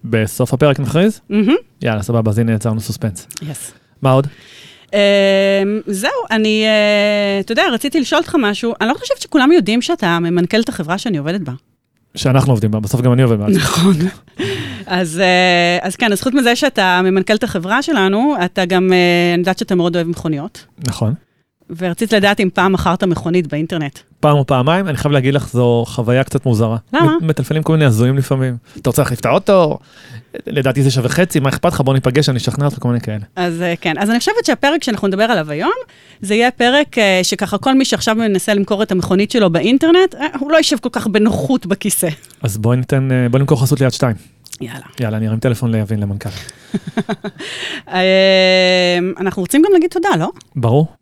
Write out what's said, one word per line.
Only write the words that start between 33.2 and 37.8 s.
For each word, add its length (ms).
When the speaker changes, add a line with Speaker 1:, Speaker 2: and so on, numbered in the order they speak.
Speaker 2:
אז, 260
אה, 200
כן. 160
אז 120
אני 100
חושבת 260
שהפרק 380
שאנחנו 240
נדבר 160
עליו 280
היום, 200
זה 140
יהיה 160
פרק, 460
אה, 260
שככה 340
כל 160
מי 120